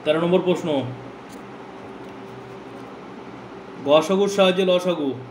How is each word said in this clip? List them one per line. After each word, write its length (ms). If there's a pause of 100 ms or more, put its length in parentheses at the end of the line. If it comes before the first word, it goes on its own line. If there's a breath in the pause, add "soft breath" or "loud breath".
তেরো 180
নম্বর 260
প্রশ্ন, 360 (3000)
গসাগুর 440
সাহায্যে 360
লসাগু 480 (180)